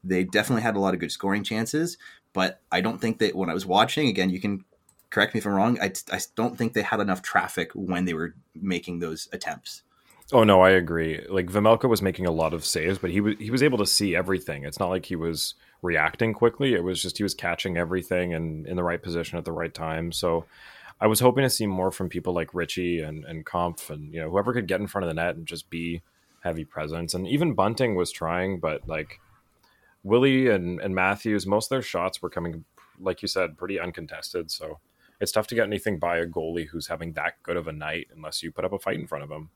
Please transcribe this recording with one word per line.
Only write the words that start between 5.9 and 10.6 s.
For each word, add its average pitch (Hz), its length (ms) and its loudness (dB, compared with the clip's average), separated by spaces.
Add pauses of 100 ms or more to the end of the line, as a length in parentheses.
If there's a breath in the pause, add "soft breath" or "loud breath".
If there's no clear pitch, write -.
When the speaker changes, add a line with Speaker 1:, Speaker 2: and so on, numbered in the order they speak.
Speaker 1:
I - 60 -4 (160)
don't 117 220 -2
think 113 160 -2
they 107 80 0
had 104 200 -2
enough 92 200 0
traffic 90 540 0
when 90 300 0
they 87 80 0
were 80 220 -4 (200)
making 87 440 -4
those 82 340 -6
attempts. - 500 -10 (480 soft breath)
Speaker 2:
Oh, 120 120 10
no, 98 180 10